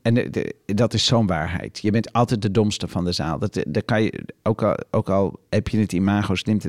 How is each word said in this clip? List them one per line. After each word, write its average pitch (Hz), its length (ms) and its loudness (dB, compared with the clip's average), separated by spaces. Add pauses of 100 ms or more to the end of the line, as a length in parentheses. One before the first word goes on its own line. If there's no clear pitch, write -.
en 117 120 2
de, 120 160 2
de, - 260 -6 (100)
dat 107 280 2
is 107 120 0
zo'n 113 220 4
waarheid. 82 540 -4
Je 104 100 2
bent 107 220 -2
altijd 117 280 2
de 104 100 0
domste 104 360 0
van 87 180 -2
de 87 60 0
zaal. 78 280 -2
Dat, 95 280 -2
dat 101 180 -2
kan 110 180 2
je, 50 200 -4 (200)
ook 110 200 0
al, 98 120 2 (160)
ook - 180 0
al 95 300 0 (100)
heb 104 180 0
je 110 100 0
het 107 160 2
imago 98 420 2
slim, 107 320 0